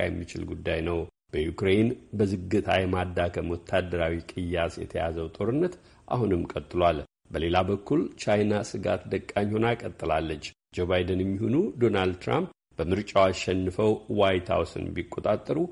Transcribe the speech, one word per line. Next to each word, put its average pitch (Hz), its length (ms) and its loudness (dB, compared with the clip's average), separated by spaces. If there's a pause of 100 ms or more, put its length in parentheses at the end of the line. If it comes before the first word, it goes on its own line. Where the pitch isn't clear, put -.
የሚችል 87 460 -4
ጉዳይ 82 360 -2
ነው። 85 180 -2 (280)
በዩክሬን 95 600 2 (240)
በዝግታ 98 640 0
የማዳከም 90 720 0
ወታደራዊ 85 680 0 (120)
ቅያስ 85 500 -2
የተያዘው 82 520 -4
ጦርነት 147 460 -2 (320)
አሁንም 98 400 2
ቀጥሏል። 85 500 0 (320)
በሌላ 82 320 0
በኩል 101 380 0 (180)
ቻይና 104 360 2 (100)
ስጋት 98 440 -2
ደቃኝ 101 420 -2
ሆና 110 160 2 (120)
ቀጥላለች። 80 680 -4 (280)
ጆ 90 140 -2
ባይደን 92 340 0
የሚሆኑ 101 360 0 (200)
ዶናልድ 98 420 2
ትራምፕ 147 320 -2 (240)
በምርጫው 95 480 2
አሸንፈው 95 720 2 (220)
ዋይት 95 340 4
ሀውስን 87 420 0
ቢቆጣጠሩ 104 680 -2 (140)